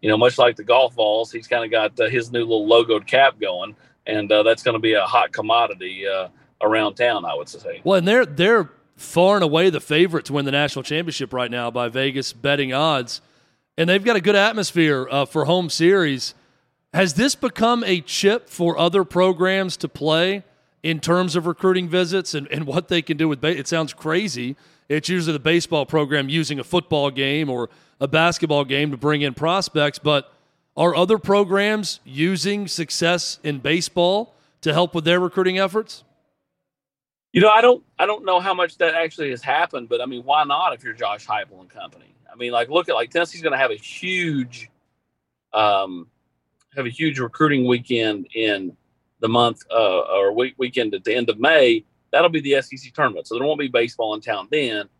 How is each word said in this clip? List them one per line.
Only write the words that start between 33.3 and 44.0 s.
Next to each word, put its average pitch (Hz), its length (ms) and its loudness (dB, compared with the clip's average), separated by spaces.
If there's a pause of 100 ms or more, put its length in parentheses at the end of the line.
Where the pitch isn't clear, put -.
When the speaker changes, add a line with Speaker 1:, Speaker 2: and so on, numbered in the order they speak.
Speaker 2:
in 147 140 -4
baseball 175 800 -2 (260)
to 160 100 -2
help 170 240 0
with 165 80 -4
their 170 160 2
recruiting 185 400 0
efforts? 196 460 -4 (1300)
Speaker 1:
You 180 80 4
know, 214 80 8
I 214 100 8
don't, 247 240 6 (160)
I 165 60 2
don't 208 180 -4
know 185 160 2
how 190 140 -2
much 180 240 -2
that 165 160 2
actually 160 380 -4
has 120 100 -8
happened, 139 480 -2
but 117 100 0
I 123 60 -4
mean, 127 180 -12
why 143 220 0
not 147 280 -2
if - 100 -16
you're 117 100 -10
Josh 107 320 -6
Heupel 101 340 -8
and 90 100 -20
company? - 460 -20 (160)
I - 40 -20
mean, 120 160 -8
like, 120 180 -2
look 165 180 0
at, 151 80 0
like, 120 140 -2
Tennessee's 170 320 -4
gonna 151 160 -2
have 131 140 2
a 107 40 -4
huge, 160 920 -6 (840)